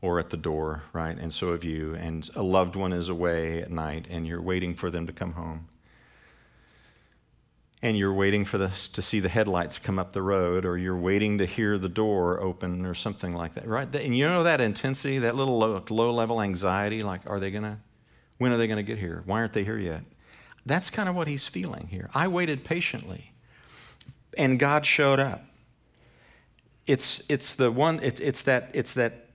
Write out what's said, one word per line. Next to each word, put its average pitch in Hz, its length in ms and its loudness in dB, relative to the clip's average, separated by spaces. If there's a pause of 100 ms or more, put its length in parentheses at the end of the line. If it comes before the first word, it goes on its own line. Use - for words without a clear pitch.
or 87 160 2
at 80 100 -4
the 87 80 -6
door, 78 540 -4
right? 82 260 -4
And 82 140 -6
so 87 220 -2
have 82 100 -4
you. 80 320 -4
And 82 400 -6
a 117 80 -2
loved 92 320 2
one 95 160 0
is 87 160 -2
away 82 540 0
at - 100 -8
night, 80 380 -6
and 82 180 -6
you're 85 140 -6
waiting 90 340 -2
for 87 140 -4
them 85 180 -4
to 85 60 -10
come 90 180 -6
home. 82 380 -10 (2000)
And 110 160 2
you're 98 160 2
waiting 98 300 4
for 98 140 -2
the, 95 100 2 (240)
to - 100 -4
see 104 200 0
the 92 80 2
headlights 92 480 0
come 95 200 -2
up 92 140 -4
the 98 100 -4
road, 92 440 2
or 90 120 0
you're 92 200 -2
waiting 101 400 2
to 98 80 2
hear 104 320 0
the 92 100 -2
door 92 540 2
open 90 440 -4
or 90 80 -4
something 95 400 -6
like 85 200 -6
that, - 120 -10
right? 127 300 -4
And 127 200 0
you 139 120 4
know 175 160 4
that 160 160 6
intensity, 135 600 0
that 117 180 2
little 135 200 2
low, 110 320 2
low-level 117 520 2
anxiety, 98 580 0
like, 98 260 -4
"Are 101 140 -4
they 98 100 -2
gonna, 107 300 -6 (600)
when 127 120 4
are 120 60 4
they 117 100 4
gonna 107 160 0
get 110 140 -4
here? 87 280 -6
Why 95 140 0
aren't 113 140 0
they 104 100 0
here 110 160 -4
yet?" 82 220 -4 (640)
That's 160 240 0
kind 208 180 -2
of 180 80 -2
what 165 140 -2
he's 143 180 -4
feeling 165 400 -8
here. 90 260 -8
"I 156 140 2
waited 175 380 0
patiently, - 680 -4 (1040)
and 131 220 4
God 143 260 4
showed 139 360 6
up." - 240 -2 (1400)
It's, - 420 2
it's - 260 0
the 127 160 4
one, 151 320 2
it's, 127 160 -2
it's 139 240 -2
that, 127 300 2
it's 139 200 -2
that 117 420 -2